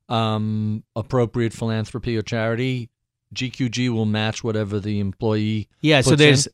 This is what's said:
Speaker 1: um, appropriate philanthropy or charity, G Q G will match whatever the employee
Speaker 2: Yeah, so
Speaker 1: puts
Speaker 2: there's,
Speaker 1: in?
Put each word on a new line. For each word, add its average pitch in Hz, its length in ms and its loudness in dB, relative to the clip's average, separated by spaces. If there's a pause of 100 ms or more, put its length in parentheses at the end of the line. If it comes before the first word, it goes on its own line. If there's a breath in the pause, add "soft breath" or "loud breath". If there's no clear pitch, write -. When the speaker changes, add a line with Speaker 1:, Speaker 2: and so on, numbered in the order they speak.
Speaker 1:
um, 107 760 -2 (100)
appropriate 117 560 -2
philanthropy 113 640 -4
or 107 60 -2
charity, 117 680 -4 (440)
G 123 160 -6
Q 131 180 -2
G 123 220 -2
will 113 160 0
match 107 360 -2
whatever 107 380 -2
the 104 220 -2
employee 107 640 -2 (140)
Speaker 2:
Yeah, 151 180 4
so 127 120 4
Speaker 1:
puts 147 80 6
Speaker 2:
there's, 143 280 6
Speaker 1:
in? - 60 -18